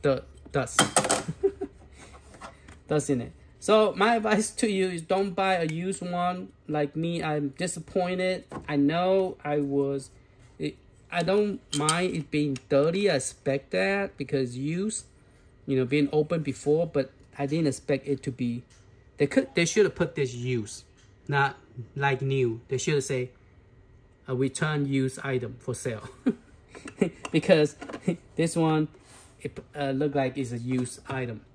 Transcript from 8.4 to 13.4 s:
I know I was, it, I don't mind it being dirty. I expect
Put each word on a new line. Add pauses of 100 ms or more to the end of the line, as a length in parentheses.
I
know
I
was, (480)
it, (340)
I
don't (160)
mind
it
being (100)
dirty.
I
expect